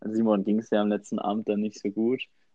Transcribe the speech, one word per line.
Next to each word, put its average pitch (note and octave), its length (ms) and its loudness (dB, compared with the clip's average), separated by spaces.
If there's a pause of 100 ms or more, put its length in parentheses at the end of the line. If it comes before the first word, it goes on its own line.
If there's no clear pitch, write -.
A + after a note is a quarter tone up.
Simon G#2+ 420 2
ging's G#2+ 280 0
ja G#2+ 100 4
am G#2 80 2
letzten G#2 300 -4
Abend G#2+ 280 -4
dann G#2 140 0
nicht G#2+ 180 -6
so G#2 120 -4
gut. A#2 320 -2 (320)